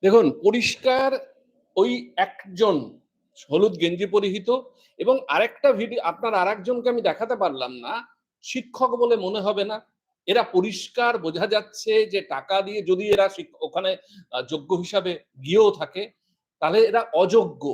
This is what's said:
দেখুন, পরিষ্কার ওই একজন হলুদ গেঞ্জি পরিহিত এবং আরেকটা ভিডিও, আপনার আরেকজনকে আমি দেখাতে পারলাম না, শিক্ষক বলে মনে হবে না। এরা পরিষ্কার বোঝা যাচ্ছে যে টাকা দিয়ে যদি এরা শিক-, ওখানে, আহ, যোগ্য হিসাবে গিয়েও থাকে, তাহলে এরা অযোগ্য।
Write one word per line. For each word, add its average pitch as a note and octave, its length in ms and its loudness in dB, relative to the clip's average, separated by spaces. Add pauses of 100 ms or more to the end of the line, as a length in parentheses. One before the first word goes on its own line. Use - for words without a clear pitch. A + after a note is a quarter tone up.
দেখুন, G3 220 8 (160)
পরিষ্কার B3+ 680 2 (680)
ওই A3 140 4 (260)
একজন F#3+ 580 0 (640)
হলুদ F#3 400 0
গেঞ্জি F3 280 -2
পরিহিত G3 420 -2 (500)
এবং B3 160 2 (120)
আরেকটা G#3+ 440 2
ভিডিও, A3+ 320 -2
আপনার G#3+ 320 -4
আরেকজনকে G#3+ 540 -2
আমি A#3+ 120 -2
দেখাতে G#3 340 -2
পারলাম C3 360 -2 (100)
না, C3 120 -10 (500)
শিক্ষক B3+ 520 -4
বলে A#3+ 220 2
মনে G3 240 -4
হবে G3+ 240 -2
না। G#3+ 120 -8 (500)
এরা G#3+ 160 2
পরিষ্কার A3 760 -2
বোঝা E3 300 -4
যাচ্ছে G#3+ 440 -4 (140)
যে F#3+ 160 -4
টাকা C#3+ 400 -4
দিয়ে G3+ 200 -6
যদি F#3 280 0
এরা G3 200 4
শিক-, - 320 -16
ওখানে, F#3+ 300 -4 (400)
আহ, B2+ 160 -6
যোগ্য D3+ 280 -6
হিসাবে F3+ 360 -2 (300)
গিয়েও G3 300 6
থাকে, F3+ 320 -8 (580)
তাহলে E3 260 2
এরা A3 140 2 (120)
অযোগ্য। E3+ 500 2 (100)